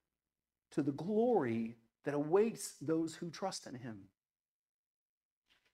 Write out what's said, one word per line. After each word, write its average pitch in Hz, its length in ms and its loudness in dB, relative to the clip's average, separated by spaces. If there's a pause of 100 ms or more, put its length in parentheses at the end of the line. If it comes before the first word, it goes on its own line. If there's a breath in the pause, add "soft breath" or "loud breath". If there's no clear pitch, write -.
(720)
to 156 120 0
the 139 100 2
glory 151 840 2 (280)
that 143 100 -2
awaits 165 640 2
those 160 340 0
who 175 160 -8
trust - 360 -6
in 147 80 -12
him. 110 340 -12 (1700)